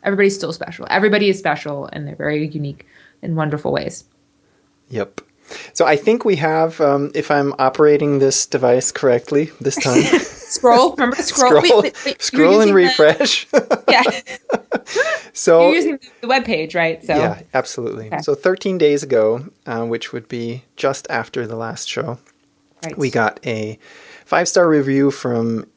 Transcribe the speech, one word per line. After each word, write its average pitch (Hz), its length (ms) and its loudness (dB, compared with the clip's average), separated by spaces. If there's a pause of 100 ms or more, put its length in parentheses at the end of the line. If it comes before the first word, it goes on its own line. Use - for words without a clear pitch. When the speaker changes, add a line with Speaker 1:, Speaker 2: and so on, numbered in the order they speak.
Speaker 1:
Everybody's 196 320 2
still 165 180 -8
special. - 360 -12
Everybody 202 400 2
is 190 100 0
special 147 480 -6
in 147 180 -12
their 143 100 -12
very 147 320 -4
unique 147 380 -10 (360)
and 165 140 -6
wonderful 151 360 -4
ways. - 320 -6 (880)
Speaker 2:
Yep. 110 320 -8 (520)
So 170 120 2
I 151 120 4
think 226 280 0
we 196 120 2
have, 160 420 0
um, 143 340 0
if 151 160 -6
I'm 143 300 0
operating 143 600 2
this 135 260 2
device 123 460 0
correctly 139 680 0
this - 160 -4
time. 135 280 2
Speaker 1:
<laughs> - 80 0 (400)
Scroll. 247 420 4
Remember 254 220 -2
to - 80 -6
scroll. 247 380 4
Speaker 2:
Scroll, 226 200 6
Speaker 1:
Wait, - 20 2
wait, - 220 -6
wait. - 0 -
You're 139 140 -4
Speaker 2:
scroll 170 420 4
and 220 100 4
Speaker 1:
using 196 40 4
the 180 380 4
Speaker 2:
refresh. - 380 -2
<laughs> 294 60 2 (300)
Speaker 1:
Yeah. 247 160 4 (1300)
Speaker 2:
So 170 340 4
Speaker 1:
You're 311 80 4
using 302 240 -2 (220)
the 233 60 -12
web 254 180 0
page, 160 300 -6
right? 165 300 -2
So 156 100 0
Speaker 2:
Yeah, 110 260 -2 (120)
absolutely. 110 540 -6
Speaker 1:
Okay. 147 140 -8
Speaker 2:
So 147 140 -2
thirteen 185 420 -2
days 147 260 2
ago, 120 440 0 (180)
uh, 117 200 -6
which 117 280 -6
would 120 140 -12
be 117 360 -10 (120)
just - 340 -4
after 120 380 -6
the 113 80 -10
last 113 320 -10
show, 117 300 -8 (680)
Speaker 1:
Right. 160 140 -10
Speaker 2:
we 139 140 -2
got 110 340 0
a 110 320 -6 (480)
five-star 175 420 2
review 139 440 2
from 117 640 -4